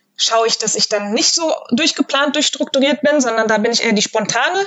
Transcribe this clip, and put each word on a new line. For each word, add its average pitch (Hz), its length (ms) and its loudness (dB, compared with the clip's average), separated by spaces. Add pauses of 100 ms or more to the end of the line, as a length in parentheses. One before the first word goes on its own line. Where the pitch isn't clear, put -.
(160)
schaue 226 300 2
ich, 214 120 0
dass 220 180 -2
ich 208 120 0
dann 208 260 -2
nicht 330 200 0
so 320 180 -2 (180)
durchgeplant, 277 680 0
durchstrukturiert 285 640 0
bin, 294 200 2
sondern 226 280 0
da 220 100 2
bin 226 140 0
ich 220 120 0
eher 233 80 2
die 202 100 2
Spontane 277 640 0